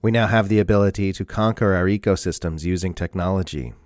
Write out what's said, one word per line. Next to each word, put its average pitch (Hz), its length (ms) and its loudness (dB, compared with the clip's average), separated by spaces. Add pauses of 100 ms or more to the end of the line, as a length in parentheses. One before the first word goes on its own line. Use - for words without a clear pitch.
We 113 80 2
now 113 180 2
have 107 200 2
the 107 120 4
ability 101 520 2
to 92 140 -6
conquer 110 480 0
our 90 140 2
ecosystems 90 760 -2
using 90 300 -2
technology, 87 800 -4 (120)